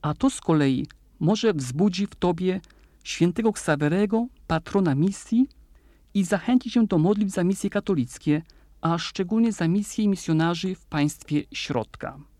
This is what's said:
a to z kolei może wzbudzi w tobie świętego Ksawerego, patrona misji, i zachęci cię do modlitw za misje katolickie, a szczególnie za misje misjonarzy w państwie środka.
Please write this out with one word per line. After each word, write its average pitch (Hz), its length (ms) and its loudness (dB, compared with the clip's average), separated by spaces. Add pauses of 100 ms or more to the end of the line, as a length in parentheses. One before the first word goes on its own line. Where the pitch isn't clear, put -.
a 156 120 -2
to 262 160 2
z - 100 -12
kolei 143 460 2 (340)
może 208 340 2
wzbudzi 170 520 -2
w - 80 -14
tobie 185 460 -2 (440)
świętego 190 480 0
Ksawerego, 190 760 0 (200)
patrona 165 480 0
misji, 196 540 0 (680)
i 196 100 2
zachęci 240 460 0
cię 226 160 4
do 185 120 2
modlitw 196 360 2
za 180 100 0
misje 196 260 0
katolickie, 156 720 -2 (380)
a 165 180 0
szczególnie 214 540 0
za 170 160 0
misje 208 400 0
misjonarzy 170 680 0
w - 120 -18
państwie 147 560 -2 (100)
środka. - 680 -8 (220)